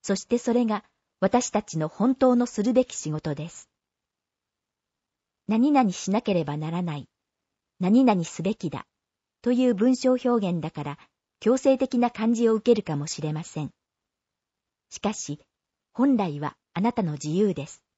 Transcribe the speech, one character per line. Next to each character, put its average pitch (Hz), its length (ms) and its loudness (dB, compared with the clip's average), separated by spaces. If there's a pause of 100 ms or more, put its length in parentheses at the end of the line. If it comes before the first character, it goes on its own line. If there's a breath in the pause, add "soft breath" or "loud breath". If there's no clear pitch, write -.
そ 196 140 -2
し - 100 -10
て 240 120 0
そ 240 140 -2
れ 240 120 2
が、 214 200 -2 (360)
私 240 300 0
た 208 120 -2
ち - 160 -8
の 156 100 -2
本 254 280 0
当 254 180 4
の 240 120 2
す 220 160 -6
る 240 100 0
べ 254 120 4
き - 120 -10
仕 - 160 -8
事 156 240 -6
で 151 120 -10
す。 - 220 -20 (1800)
何 226 240 2
々 254 220 4
し - 180 -8
な 196 120 0
け 202 120 -2
れ 165 100 0
ば 147 120 -4
な 156 160 -6
ら 175 100 -4
な 156 140 -4
い、 143 120 -12 (720)
何 214 260 4
々 202 200 2
す - 180 -10
べ 190 140 -2
き 175 140 -8
だ、 - 160 -14 (560)
と 240 100 0
い 254 140 2
う 247 80 4
文 233 200 4
章 254 180 2
表 254 180 0
現 190 300 0
だ 147 120 -6
か 151 100 -10
ら、 143 160 -8 (400 soft breath)
強 240 180 2
制 262 220 4
的 254 200 -2
な 240 120 2
感 226 240 0
じ 233 140 2
を 220 60 4
受 226 180 2
け - 20 8
る 220 80 0
か 156 140 -6
も 143 100 -6
し - 160 -10
れ 151 100 -4
ま 151 120 -8
せ - 180 -10
ん。 139 80 -8 (1200)
し - 100 -16
か 202 120 -4
し、 - 280 -10 (520)
本 262 240 2
来 170 240 -4
は 151 160 -8 (180)
あ 175 60 -4
な 226 120 0
た 220 120 -2
の 156 80 -2
自 147 180 -8
由 190 240 2
で 151 140 -8
す。 - 160 -20 (140)